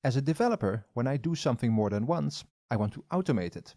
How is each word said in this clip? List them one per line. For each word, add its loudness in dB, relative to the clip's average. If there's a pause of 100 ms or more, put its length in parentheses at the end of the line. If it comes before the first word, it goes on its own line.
As 2
a 2
developer, 0 (100)
when 0
I 0
do -2
something 0
more 4
than 0
once, -2 (260)
I 0
want 0
to -14
automate 0
it. -16